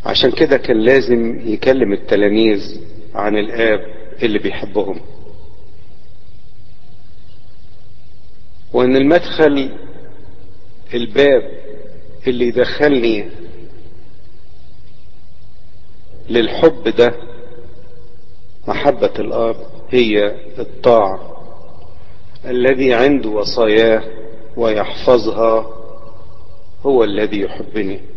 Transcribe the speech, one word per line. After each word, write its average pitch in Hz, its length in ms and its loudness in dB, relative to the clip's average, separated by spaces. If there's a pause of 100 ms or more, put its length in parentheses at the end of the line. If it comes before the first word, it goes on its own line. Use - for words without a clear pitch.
عشان 110 240 2
كده 143 260 2
كان 113 240 2
لازم 117 680 2
يكلم 110 440 2
التلاميذ 104 880 2 (340)
عن 104 220 0
الآب 110 440 2 (420)
اللي 104 160 2
بيحبهم، 98 640 -2 (3750)
وإن 127 240 4
المدخل، 143 760 4 (1200)
الباب 120 560 4 (760)
اللي 123 220 2
يدخلني 117 800 2 (3000)
للحب 117 580 4
ده، 117 260 4 (1500)
محبة - 500 2
الآب، 113 380 0 (340)
هي 104 440 4 (240)
الطاعة. 107 760 2 (1120)
"الذي 127 480 4
عنده 127 340 4
وصاياه 107 720 4 (540)
ويحفظها 110 1080 2 (1200)
هو 131 180 4
الذي 104 360 0
يحبني". 98 600 -4 (160)